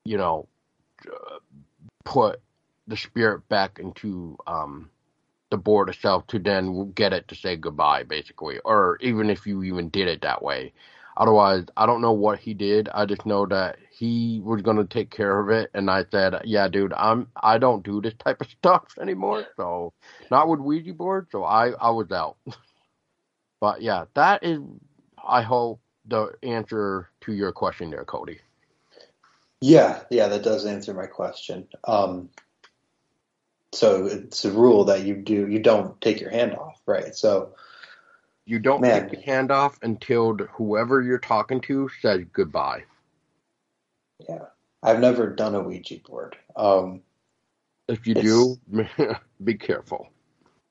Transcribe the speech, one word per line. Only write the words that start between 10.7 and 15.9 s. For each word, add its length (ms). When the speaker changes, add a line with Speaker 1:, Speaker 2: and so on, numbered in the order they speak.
Speaker 1:
Otherwise, 480
I 80
don't 160
know 100
what 260
he 160
did. 400
I 120
just 200
know 200
that 320
he 540
was 180
gonna 220
take 260
care 300
of 100
it, 240
and 160
I 220